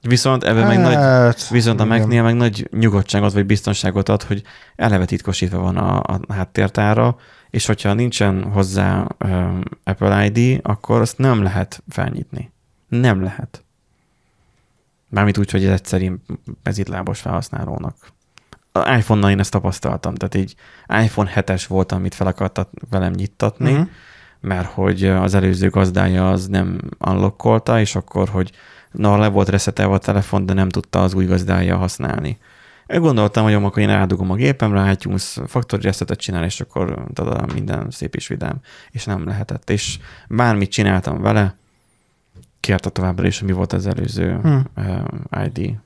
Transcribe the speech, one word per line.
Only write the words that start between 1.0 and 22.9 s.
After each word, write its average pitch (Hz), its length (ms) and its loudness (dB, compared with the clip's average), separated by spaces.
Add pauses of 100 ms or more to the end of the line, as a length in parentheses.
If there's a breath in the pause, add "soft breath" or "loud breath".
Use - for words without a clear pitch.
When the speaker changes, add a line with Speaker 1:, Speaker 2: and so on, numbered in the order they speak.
Speaker 1:
viszont 117 320 2
a 120 40 4
Speaker 2:
igen. 113 140 4
Speaker 1:
Mac-nél 117 240 4
meg 117 120 4
nagy 117 380 0
nyugodtságot 101 600 2
vagy 101 140 2
biztonságot 101 600 0
ad, 104 140 2
hogy 104 200 -4 (340 loud breath)
eleve 101 280 2
titkosítva 92 540 -2
van 90 180 0
a, 92 260 0
a - 260 -4
háttértára, 104 880 0 (340 soft breath)
és - 160 -2
hogyha 104 260 0
nincsen 101 580 0
hozzá, 95 560 0 (120)
öm, 92 440 -2 (220)
Apple 98 400 0
I 104 40 2 (280)
D, - 60 -4
akkor 113 380 0
azt 113 180 -2
nem 127 240 2
lehet 95 460 -4
felnyitni. - 600 -8 (380)
Nem 117 340 2
lehet. - 420 -10 (1400)
Mármint 101 300 2
úgy, 101 120 0
hogy 95 140 0
ez 95 80 4
egyszerű, 92 400 -2 (500)
ez 101 160 -4
itt 98 100 -4
lábos - 320 -6
felhasználónak. - 760 -6 (760 soft breath)
A 113 220 2
iPhone-nal 104 360 4
én 98 80 4
ezt 98 120 0
tapasztaltam, - 640 -4
tehát - 200 -6
így 95 200 -2 (500 soft breath)
iPhone 104 260 0
hetes 95 360 -2
volt, 92 260 0
amit 92 220 -4
fel 95 120 -2
akartak 95 440 -4 (200)